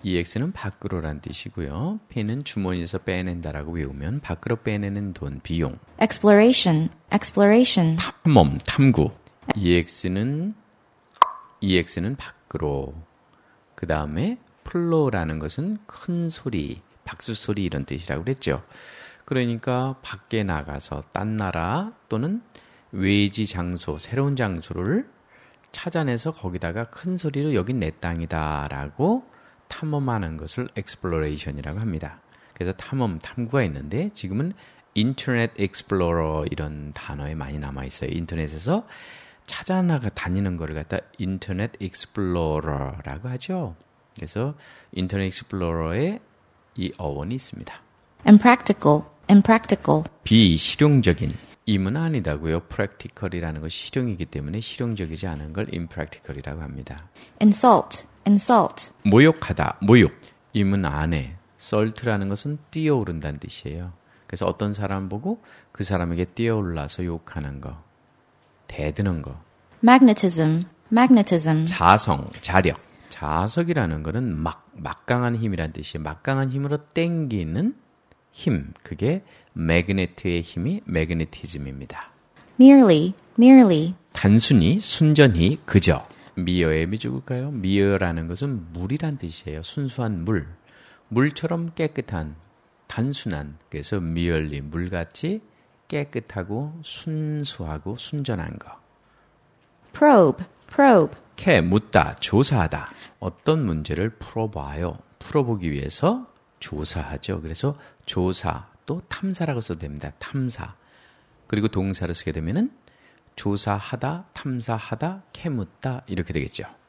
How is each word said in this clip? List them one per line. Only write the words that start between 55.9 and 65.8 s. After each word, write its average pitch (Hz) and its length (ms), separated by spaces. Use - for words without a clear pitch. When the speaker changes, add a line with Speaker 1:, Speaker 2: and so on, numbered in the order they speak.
Speaker 1:
합니다. 69 480
Speaker 2:
Insult, 214 640
insult. 202 640
Speaker 1:
모욕하다, 107 800
모욕. 101 300
임은 98 340
안 76 280
해. 73 240
salt라는 107 720
것은 143 300
뛰어오른다는 90 680
뜻이에요. 82 540
그래서 92 200
어떤 104 260
사람 98 340
보고 131 340
그 - 140